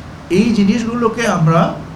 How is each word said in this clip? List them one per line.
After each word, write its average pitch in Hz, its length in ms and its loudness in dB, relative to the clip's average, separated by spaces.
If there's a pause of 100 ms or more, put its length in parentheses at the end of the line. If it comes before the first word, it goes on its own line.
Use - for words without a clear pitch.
(300)
এই 208 240 2
জিনিসগুলোকে 233 720 0
আমরা, 170 480 2 (220)